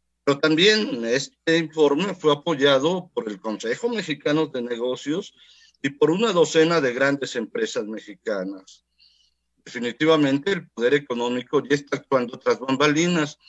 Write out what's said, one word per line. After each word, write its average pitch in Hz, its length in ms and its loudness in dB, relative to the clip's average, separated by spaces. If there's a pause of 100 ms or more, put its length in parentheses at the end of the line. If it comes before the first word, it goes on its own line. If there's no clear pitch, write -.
(220)
Pero 139 160 0
también 156 680 2
este 135 540 -2
informe 156 560 0
fue 151 180 2
apoyado 147 800 0
por 110 160 -6
el 101 120 -10
Consejo 113 480 -6
Mexicano 156 580 -2
de 131 160 -6
Negocios 127 720 -6 (480)
y 143 80 -4
por 147 200 2
una 208 220 0
docena 165 480 4
de 123 140 0
grandes 135 420 -2
empresas 113 480 -4
mexicanas. 98 1040 -10 (760)
Definitivamente, 143 880 0
el 175 180 -6
poder 123 240 0
económico 123 680 -2
ya 143 120 -2
está 143 240 -4
actuando 123 400 -2
tras 117 200 0
bambalinas 147 800 0 (100)